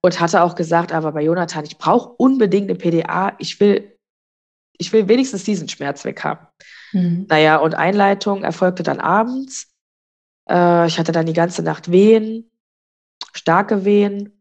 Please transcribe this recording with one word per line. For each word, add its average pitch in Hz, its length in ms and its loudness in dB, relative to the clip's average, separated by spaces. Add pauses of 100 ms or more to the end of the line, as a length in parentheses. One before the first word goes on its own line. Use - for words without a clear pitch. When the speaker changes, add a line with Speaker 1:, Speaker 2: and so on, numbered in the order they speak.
Speaker 1:
und 175 180 0
hatte 170 220 2
auch 170 120 0
gesagt, 170 380 -2
aber 156 200 -4
bei 151 100 -4
Jonathan, 165 420 -2
ich - 120 -16
brauch 240 420 0
unbedingt 208 520 2
eine 185 80 -4
P 175 140 -2
D 165 120 0
A, 185 340 -4
ich - 200 -12
will, 202 400 0 (800)
ich - 140 -6
will 214 160 2
wenigstens 240 340 0
diesen 180 260 -4
Schmerz 143 360 -8
weg - 180 -10
haben. 165 240 -8 (460)
Speaker 2:
Mhm. 180 360 -2
Speaker 1:
Naja, 156 280 4
und 156 180 0
Einleitung 196 720 0
erfolgte 180 400 -2
dann 143 160 -4
abends. 247 720 -4 (760)
Äh, 175 380 4
ich 165 140 -2
hatte 165 100 -2
dann 165 160 0
die 160 60 -4
ganze 170 320 -2
Nacht 160 260 -6
Wehen, 220 580 4 (840)
starke 190 520 0
Wehen. 202 560 0